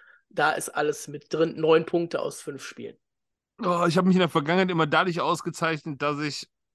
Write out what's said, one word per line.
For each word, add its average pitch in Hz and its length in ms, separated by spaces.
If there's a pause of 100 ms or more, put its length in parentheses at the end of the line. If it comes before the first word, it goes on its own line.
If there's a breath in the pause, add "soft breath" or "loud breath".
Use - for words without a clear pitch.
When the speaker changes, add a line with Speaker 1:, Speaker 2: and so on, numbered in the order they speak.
(280 soft breath)
Speaker 1:
Da 156 240
ist - 180
alles 151 380
mit 147 260
drin. 160 260
Neun 160 240
Punkte 170 360
aus 139 200
fünf 139 240
Spielen. - 320 (680)
Speaker 2:
Oh, 175 260
ich 165 100
hab 185 60
mich 185 100
in 185 60
der 170 80
Vergangenheit 175 420
immer 160 160
dadurch 165 340
ausgezeichnet, 160 800
dass 147 200
ich 147 280 (260)